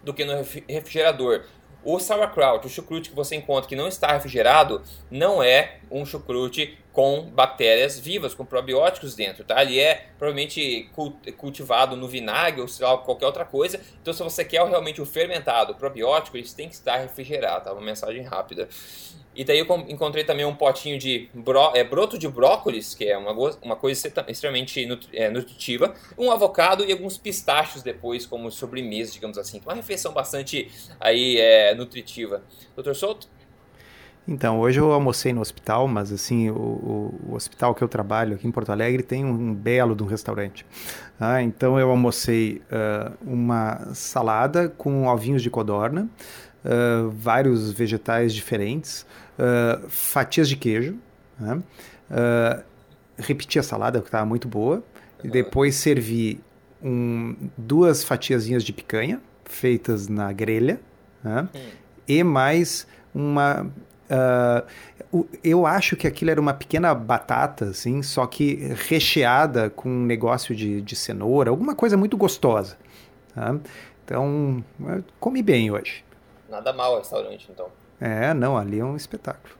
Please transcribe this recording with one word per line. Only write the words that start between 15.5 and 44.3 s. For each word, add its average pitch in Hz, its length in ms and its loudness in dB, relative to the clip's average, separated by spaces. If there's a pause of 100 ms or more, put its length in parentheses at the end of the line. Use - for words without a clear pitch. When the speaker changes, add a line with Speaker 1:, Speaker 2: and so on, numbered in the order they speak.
Speaker 1:
o - 40 -10
probiótico, 135 600 -2
eles 120 160 -12
têm 151 160 -14
que - 60 -20
estar 123 220 -2
refrigerados, 127 680 -4
tá? 98 80 -10
Uma 101 80 -10
mensagem 107 420 -8
rápida. 92 460 -8 (680)
E 135 80 -8
daí 151 160 4
eu 165 60 -2
com-, 175 220 -2
encontrei 151 360 -4
também 147 200 0
um 143 120 -2
potinho 143 420 0
de 127 340 -4
bro-, 131 400 4
é, 123 120 4
broto 185 340 0
de 160 80 -8
brócolis, 131 680 2
que - 120 -8
é 101 120 6
uma 101 160 -4
go-, 120 300 -2
uma 113 140 -4
coisa 135 320 -2 (180)
extremamente 127 580 -4
nutri-, 120 320 -10
é, 110 140 2
nutritiva, 123 640 -2 (240)
um 247 140 2
avocado 190 520 4
e 196 60 -4
alguns 185 260 -4
pistachos 151 640 -2
depois, 120 460 -8
como 117 240 -10
sobremesa, 113 640 -8
digamos 107 260 -10
assim. 101 260 -12
Uma 160 100 -8
refeição 190 380 -8
bastante 139 560 -4 (300)
aí, 120 400 4
é, 110 380 10
nutritiva. 117 680 -10 (320)
Doutor 135 220 -4
Souto? 214 320 -4 (960)
Speaker 2:
Então, 120 340 0
hoje 127 200 4
eu 151 120 6
almocei 135 400 2
no 120 80 0
hospital, 110 460 0
mas 104 260 -2
assim, 113 380 0
o, 110 40 -4
o, 113 680 -6 (100)
o - 40 -8
hospital 120 400 -2
que - 80 -2
eu 120 60 0
trabalho 110 460 -2
aqui 98 120 -8
em 120 40 -2
Porto 117 200 -4
Alegre 117 320 0
tem 131 220 -4
um, 135 60 -2
um 117 240 -2
belo 117 400 2
de 101 80 -4
um 104 40 -2
restaurante. 104 600 -6 (520)
Ah, 123 220 2
então 127 380 2
eu 131 100 6
almocei, 117 720 2 (100)
ah, 107 420 -2 (100)
uma 120 720 -2
salada 131 760 0